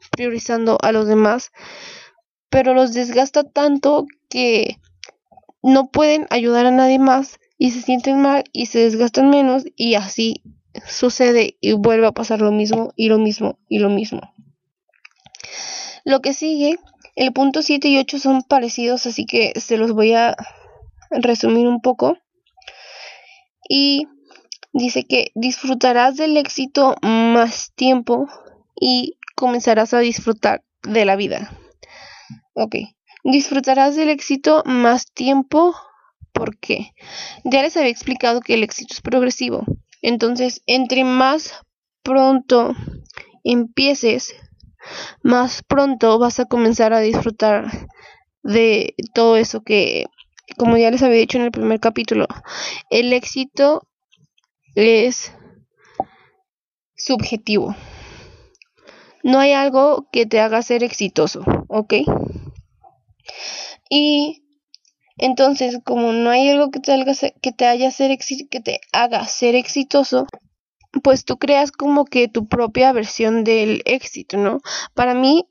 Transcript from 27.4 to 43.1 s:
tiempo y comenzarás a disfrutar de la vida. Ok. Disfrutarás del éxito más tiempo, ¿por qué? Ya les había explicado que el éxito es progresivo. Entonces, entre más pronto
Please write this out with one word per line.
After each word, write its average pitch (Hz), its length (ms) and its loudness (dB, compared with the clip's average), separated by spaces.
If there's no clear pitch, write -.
tiempo 254 520 0
y 254 380 -2
comenzarás 233 600 0
a 240 60 2
disfrutar 226 600 -2
de 214 240 0
la 196 100 2
vida. 196 420 -8
Ok. - 240 -6
Disfrutarás 277 760 0
del 311 140 0
éxito 294 560 0
más 247 440 0
tiempo, 277 640 0
¿por 226 260 -6
qué? - 320 -8
Ya 269 180 2
les 320 160 -2
había 269 120 2
explicado 240 520 -4
que - 100 -4
el 226 100 2
éxito - 300 -8
es - 80 -14
progresivo. 247 640 -2
Entonces, 240 640 -2
entre 254 380 0
más 262 500 0
pronto 262 720 2